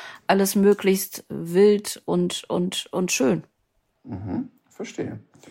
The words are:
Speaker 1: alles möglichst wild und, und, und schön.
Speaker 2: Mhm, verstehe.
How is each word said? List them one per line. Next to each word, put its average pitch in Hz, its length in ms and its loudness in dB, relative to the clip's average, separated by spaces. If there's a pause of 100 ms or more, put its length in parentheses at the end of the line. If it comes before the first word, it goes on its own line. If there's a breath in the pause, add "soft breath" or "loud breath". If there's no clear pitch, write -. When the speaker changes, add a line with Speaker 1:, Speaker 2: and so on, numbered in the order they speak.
(260 loud breath)
Speaker 1:
alles 196 300 2
möglichst 196 760 2
wild 190 760 2
und, 180 440 -2
und, 185 420 -4
und 185 200 -2
schön. 196 320 0 (600)
Speaker 2:
Mhm, 104 460 -6 (220)
verstehe. - 480 -10 (320 soft breath)